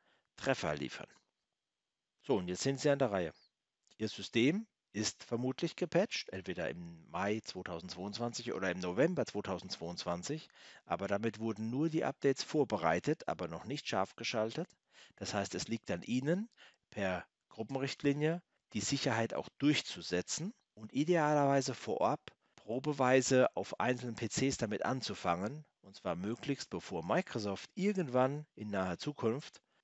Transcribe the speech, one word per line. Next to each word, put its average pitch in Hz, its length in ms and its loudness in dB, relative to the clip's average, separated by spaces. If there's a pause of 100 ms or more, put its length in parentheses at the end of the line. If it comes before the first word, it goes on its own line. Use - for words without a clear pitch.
(360)
Treffer 98 400 0
liefern. - 340 -8 (1120)
So, 123 140 2
und 90 120 0
jetzt 90 140 -4
sind 135 180 0
Sie 147 80 2
an 139 120 4
der 120 100 2
Reihe. 90 220 0 (680)
Ihr 107 100 -2
System 143 580 0 (280)
ist 104 300 -4
vermutlich 127 500 -4
gepatcht, - 560 0
entweder 92 380 -4
im 85 400 -10
Mai 101 320 -2
zweitausendzweiundzwanzig 98 1120 -6
oder 92 180 0
im 90 100 -2
November 120 440 2
zweitausendzweiundzwanzig, 92 1200 -6 (360)
aber 90 240 -2
damit 101 300 0
wurden 110 320 -2
nur 143 180 2
die 156 160 0
Updates 135 380 2
vorbereitet, 90 840 2
aber 82 220 -2
noch 82 160 -10
nicht 139 240 -8
scharf 98 280 0
geschaltet. 113 520 -2 (480)
Das - 160 -6
heißt, 98 220 0
es 92 140 -4
liegt 110 220 -4
an 87 120 -2
Ihnen, 147 480 0 (400)
per 92 340 -2 (240)
Gruppenrichtlinie 147 920 -2 (320)
die 104 80 -2
Sicherheit 117 500 0
auch - 240 -4
durchzusetzen 139 960 0 (220)
und 107 180 -14
idealerweise 147 800 4
vorab 113 480 2 (360)
probeweise 131 1000 6
auf - 240 -2
einzelnen 120 340 0
P 113 140 -2
Cs 131 300 2
damit 104 260 0
anzufangen, 113 800 -2 (160)
und 98 160 -20
zwar 87 200 -2
möglichst 113 520 -4
bevor 85 340 -6
Microsoft 104 720 -2
irgendwann 147 720 2 (120)
in 107 120 -8
naher 95 300 0
Zukunft 135 640 -4 (220)